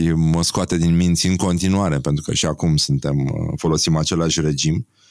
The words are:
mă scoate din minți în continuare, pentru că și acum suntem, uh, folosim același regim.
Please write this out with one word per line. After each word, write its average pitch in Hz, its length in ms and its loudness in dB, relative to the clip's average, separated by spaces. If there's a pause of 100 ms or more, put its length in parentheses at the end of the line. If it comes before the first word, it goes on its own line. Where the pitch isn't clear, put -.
(120)
mă 80 320 2
scoate 90 340 0
din 85 180 2
minți 87 320 2
în 92 80 2
continuare, 92 640 0
pentru 73 240 -2
că - 100 -4
și - 120 -2
acum 78 320 0
suntem, 71 420 -2
uh, 78 380 -4
folosim 80 380 0
același 80 460 0
regim. 76 460 -2 (240)